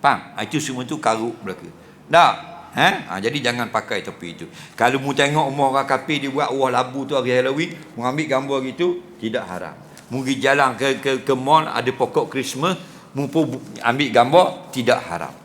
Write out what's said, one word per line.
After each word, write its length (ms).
Faham? 320
Ha, 80
itu 160
semua 240
tu 140
karut 460
belaka. 240
Tak? 240
Ha? 140
Ha, 120
jadi 300
jangan 180
pakai 320
topi 340
itu. 100
Kalau 280
mu 120
tengok 340
rumah 300
orang 100
kafir, 340
dia 120
buat 180
wah 220
labu 320
tu 80
hari 220
Halloween, 400
mu 80
ambil 220
gambar 320
gitu, 280
tidak 260
haram. 280
Mu 160
pergi 160
jalan 320
ke, 240
ke, 140
ke 160
mall, 320
ada 240
pokok 400
Christmas, 480
mu 160
pun 160
bu-, 160
ambil 240
gambar, 360
tidak 320
haram. 280